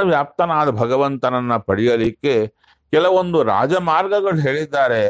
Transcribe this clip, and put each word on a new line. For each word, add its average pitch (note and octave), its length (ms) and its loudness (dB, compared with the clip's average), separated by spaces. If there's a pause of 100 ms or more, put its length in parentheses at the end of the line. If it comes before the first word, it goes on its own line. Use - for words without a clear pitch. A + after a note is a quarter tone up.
ವ್ಯಾಪ್ತನಾದ D3+ 680 0
ಭಗವಂತನನ್ನ B2 840 -2
ಪಡೆಯಲಿಕ್ಕೆ A#2 720 0 (600)
ಕೆಲವೊಂದು F3+ 500 2
ರಾಜಮಾರ್ಗಗಳು F3 960 0
ಹೇಳಿದ್ದಾರೆ. C#3 680 0